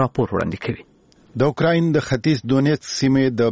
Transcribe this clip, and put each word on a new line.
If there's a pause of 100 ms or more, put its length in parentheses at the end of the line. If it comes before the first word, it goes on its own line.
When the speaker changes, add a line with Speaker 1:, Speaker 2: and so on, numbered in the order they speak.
Speaker 1:
راپور
وړاندې
کوي. (560)
Speaker 2:
د
اوکراین
د (100)
ختیځ (120)
دونیتسک
سیمې (160)
د